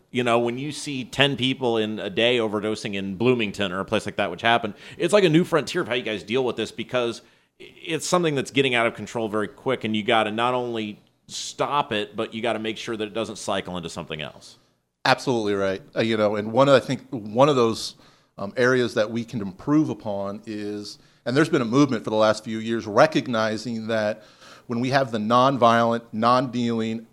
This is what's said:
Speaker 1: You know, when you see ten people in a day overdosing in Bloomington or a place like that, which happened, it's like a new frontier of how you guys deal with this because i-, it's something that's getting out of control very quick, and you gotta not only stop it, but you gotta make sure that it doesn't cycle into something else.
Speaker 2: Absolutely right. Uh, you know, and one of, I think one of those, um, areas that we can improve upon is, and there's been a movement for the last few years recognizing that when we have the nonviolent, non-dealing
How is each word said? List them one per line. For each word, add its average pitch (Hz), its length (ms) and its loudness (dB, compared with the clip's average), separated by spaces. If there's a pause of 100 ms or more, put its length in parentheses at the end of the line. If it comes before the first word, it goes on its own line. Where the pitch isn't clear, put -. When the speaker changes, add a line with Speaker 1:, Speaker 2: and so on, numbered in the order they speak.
(100)
Speaker 1:
You 123 140 -2
know, 120 160 4
when 120 180 -2
you 143 140 -8
see 139 320 -8
ten 139 320 0
people 127 420 0
in 107 200 -2
a 95 120 -6
day 113 260 2
overdosing 107 580 -2
in 98 220 -6
Bloomington 104 560 0
or 95 80 -4
a 95 60 -4
place 107 180 0
like 98 120 -10
that, 101 140 -2
which 87 120 -10
happened, 117 320 2 (240)
it's 175 160 0
like 208 100 6
a 180 40 6
new 160 160 4
frontier 170 360 -2
of 131 80 -4
how 117 60 -2
you 123 80 -2
guys 107 200 -4
deal 113 220 -2
with 113 120 -2
this 110 140 -4
because 117 520 -4 (380)
i-, - 40 -20 (220)
it's 160 200 -4
something 170 280 2
that's 131 160 -2
getting 131 240 0
out 117 120 4
of 113 80 -2
control 113 340 -6
very 104 200 -2
quick, - 360 -6
and 107 120 -2
you 107 60 -2
gotta 110 280 2
not 117 220 0
only 113 480 -6 (280)
stop 139 640 -4
it, 104 220 -4
but 110 200 -6
you 110 80 -8
gotta 113 160 0
make 110 180 -6
sure - 180 -8
that 107 140 -4
it 101 60 -12
doesn't 107 220 -4
cycle 92 420 -4
into 82 100 -8
something 80 320 -10
else. - 380 -14 (480)
Speaker 2:
Absolutely 117 480 2
right. 98 260 0 (160)
Uh, 127 60 0
you 113 160 0
know, 107 180 2
and 107 160 -4
one 131 160 6
of, 139 60 8
I 123 100 6
think - 240 -6
one 110 400 2
of 147 80 2
those, 113 380 0 (420)
um, 101 200 -10
areas 123 380 2
that 110 160 0
we 117 140 -4
can 117 160 -8
improve 143 480 0
upon 104 560 -8
is, 104 540 -10 (260)
and 117 100 -2
there's 151 140 4
been 151 140 2
a 117 40 -2
movement 127 380 2
for 104 60 -6
the 107 60 0
last 107 280 4
few 110 140 -6
years 110 280 -4
recognizing 113 1000 0
that 110 360 -2 (460)
when 120 120 -4
we 127 100 -2
have 135 200 2
the 117 80 -2
nonviolent, 117 840 4 (100)
non-dealing 117 1000 0